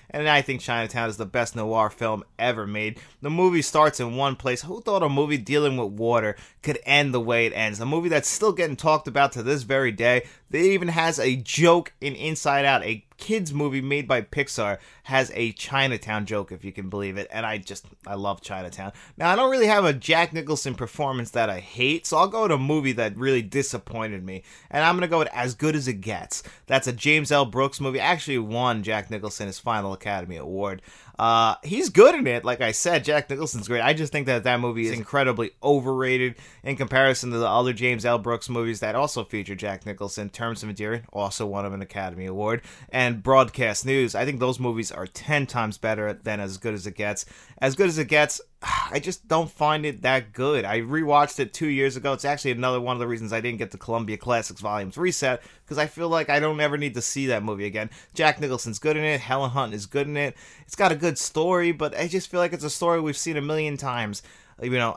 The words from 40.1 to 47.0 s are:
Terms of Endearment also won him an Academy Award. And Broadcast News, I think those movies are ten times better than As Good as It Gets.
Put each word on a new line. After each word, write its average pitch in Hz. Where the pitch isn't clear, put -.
Terms 117
of 110
Endearment 107
also 101
won 101
him 98
an 98
Academy 92
Award. 104
And 123
Broadcast 127
News, 131
I 107
think 135
those 127
movies 117
are 92
ten 143
times 110
better 107
than 107
As 98
Good 113
as 101
It 101
Gets. 104